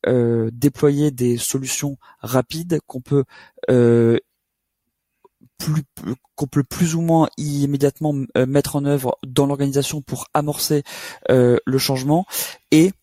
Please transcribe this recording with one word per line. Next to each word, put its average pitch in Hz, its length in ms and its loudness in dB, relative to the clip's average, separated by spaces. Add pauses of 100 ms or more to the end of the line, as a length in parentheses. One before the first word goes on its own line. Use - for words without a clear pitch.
euh, 117 480 0
déployer 143 580 0
des 123 260 0
solutions 135 600 -6 (220)
rapides 151 680 -2
qu'on 127 140 -12
peut, 139 240 0 (440)
euh, 117 480 4 (1400)
plus, 151 260 -2 (520)
qu'on 143 120 -4
peut 143 160 0
plus 165 300 -2
ou 165 80 -2
moins 165 360 2
immédiatement, 143 760 -2 (240)
euh, 127 80 2
mettre 139 300 0
en 139 100 -2
œuvre 139 400 -2
dans 135 220 0
l'organisation 139 540 -2
pour - 340 -10
amorcer, 147 480 -2 (480)
euh, 123 340 4
le 131 140 0
changement 139 460 -2 (460)
et 165 200 6 (120)